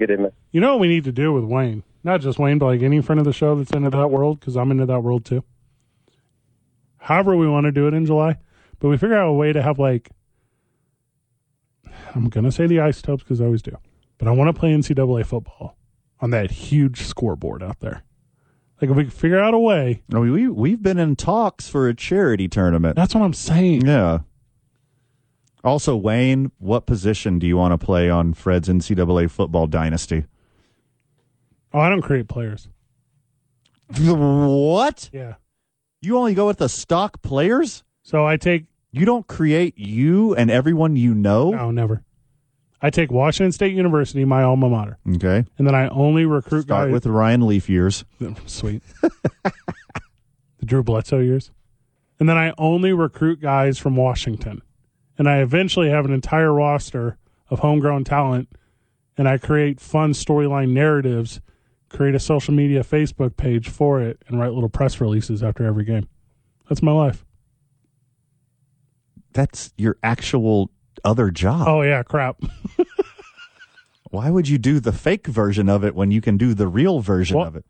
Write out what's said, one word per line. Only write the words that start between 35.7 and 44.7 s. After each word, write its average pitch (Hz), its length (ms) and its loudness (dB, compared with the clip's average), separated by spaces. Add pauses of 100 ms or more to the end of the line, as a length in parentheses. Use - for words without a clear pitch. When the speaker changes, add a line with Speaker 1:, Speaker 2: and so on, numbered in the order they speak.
Speaker 3:
You 208 160 -2
only 240 180 2
go 202 120 2
with 208 120 -2
the 139 100 0
stock - 540 -4
players? 208 600 -2 (180)
Speaker 2:
So 151 240 0
I 156 100 0
take 170 280 -2 (280)
Speaker 3:
You 139 120 0
don't 240 220 0
create 160 520 0
you 151 560 0
and 117 160 2
everyone 156 460 2
you 120 180 2
know? 107 360 2
Speaker 2:
No, 120 200 -4
never. 113 320 -2 (800)
I 151 100 0
take 156 200 0
Washington 151 420 2
State 196 220 -2
University, 151 500 0
my 131 200 4
alma 131 260 2